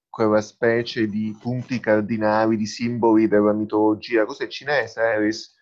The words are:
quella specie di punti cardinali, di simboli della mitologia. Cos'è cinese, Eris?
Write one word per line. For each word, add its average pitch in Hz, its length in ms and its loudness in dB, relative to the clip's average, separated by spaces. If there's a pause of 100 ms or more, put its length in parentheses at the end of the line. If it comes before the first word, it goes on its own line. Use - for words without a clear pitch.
(140)
quella 107 260 2
specie 117 680 -2
di 107 320 -6
punti 123 400 -6
cardinali, 110 760 0
di 107 100 -2
simboli 113 600 2
della 104 260 4
mitologia. 107 720 0
Cos'è 120 220 -8
cinese, 131 540 -4
Eris? 110 600 -2